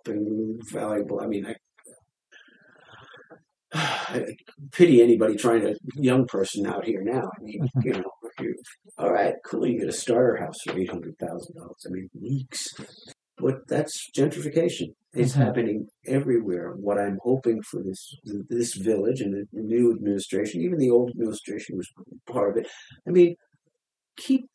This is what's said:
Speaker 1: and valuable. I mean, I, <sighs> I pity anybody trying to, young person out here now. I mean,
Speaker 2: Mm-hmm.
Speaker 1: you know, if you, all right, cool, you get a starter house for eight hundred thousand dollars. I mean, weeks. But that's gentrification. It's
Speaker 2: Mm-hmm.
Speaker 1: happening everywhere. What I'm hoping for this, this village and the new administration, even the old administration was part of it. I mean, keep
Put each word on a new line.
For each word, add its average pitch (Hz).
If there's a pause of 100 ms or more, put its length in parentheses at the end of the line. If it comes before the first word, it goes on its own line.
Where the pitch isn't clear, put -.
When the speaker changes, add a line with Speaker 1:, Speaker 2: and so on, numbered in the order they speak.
Speaker 1:
and 110
valuable. 107
I -
mean, 101
I, 110
<sighs> - (2000)
I 147 (480)
pity 147
anybody 110
trying 113
to, 104 (220)
young 131
person 98
out 98
here 101
now. 120 (100)
I -
mean, 107
Speaker 2:
Mm-hmm. 131
Speaker 1:
you -
know, 185 (280)
if -
you, - (440)
all 127
right, - (100)
cool, -
you 120
get -
a -
starter 120
house -
for -
eight 92
hundred 80
thousand 85
dollars. -
I -
mean, 92 (120)
weeks. 131 (640)
But 135
that's -
gentrification. 151 (180)
It's 131
Speaker 2:
Mm-hmm. 139
Speaker 1:
happening 107 (200)
everywhere. 113
What 101
I'm 98
hoping 120
for -
this, 95 (340)
this 120
village 107
and 98
the 101
new 117
administration, 101
even 175
the 127
old 120
administration 107
was 90 (420)
part 101
of 104
it. - (380)
I -
mean, 175 (800)
keep -